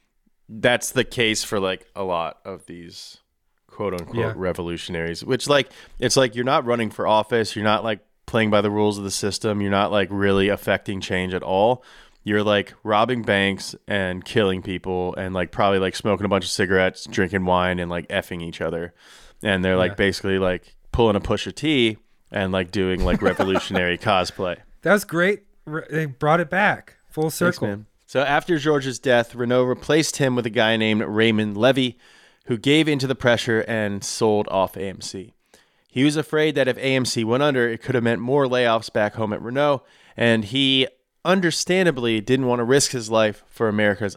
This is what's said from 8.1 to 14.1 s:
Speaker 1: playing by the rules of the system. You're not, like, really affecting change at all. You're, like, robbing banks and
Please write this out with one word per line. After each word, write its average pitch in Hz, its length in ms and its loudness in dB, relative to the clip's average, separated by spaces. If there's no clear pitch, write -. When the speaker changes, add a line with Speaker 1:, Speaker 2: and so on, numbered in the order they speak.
Speaker 1:
playing 110 240 0
by 104 140 4
the 104 80 2
rules 104 260 2
of 101 80 -8
the 98 60 -6
system. 104 500 -4
You're 101 100 -2
not, 98 220 2
like, 101 180 0
really 98 380 2
affecting 98 500 -2
change 92 360 -4
at 92 80 -6
all. 104 420 2
You're, 104 180 0
like, 101 300 0
robbing 117 380 2
banks 98 540 0
and 92 380 -4